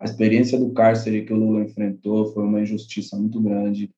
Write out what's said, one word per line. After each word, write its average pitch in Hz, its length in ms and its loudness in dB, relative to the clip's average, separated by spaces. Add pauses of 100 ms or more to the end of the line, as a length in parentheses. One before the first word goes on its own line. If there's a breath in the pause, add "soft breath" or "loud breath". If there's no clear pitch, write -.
A - 60 -8
experiência 113 520 2
do 127 140 0
cárcere 113 540 2
que 110 80 -2
o - 20 2
Lula 110 280 2
enfrentou 107 680 -2
foi 104 120 -4
uma 104 180 0
injustiça 104 520 -8
muito 107 280 -2
grande. 101 560 -2